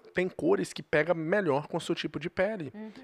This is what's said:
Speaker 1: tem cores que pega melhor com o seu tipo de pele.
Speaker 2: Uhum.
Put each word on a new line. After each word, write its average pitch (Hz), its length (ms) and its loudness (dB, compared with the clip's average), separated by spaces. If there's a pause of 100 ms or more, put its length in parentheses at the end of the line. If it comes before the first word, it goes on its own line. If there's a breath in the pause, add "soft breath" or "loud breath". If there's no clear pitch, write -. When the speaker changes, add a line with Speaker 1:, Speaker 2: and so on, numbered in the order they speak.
(140)
Speaker 1:
tem 185 140 2
cores 185 460 0
que - 100 -10
pega 160 300 2
melhor 160 540 2
com 175 100 -4
o 156 40 -2
seu - 140 -2
tipo 151 240 -6
de 160 100 -6
pele. 190 440 -2
Speaker 2:
Uhum. 214 180 -12 (120)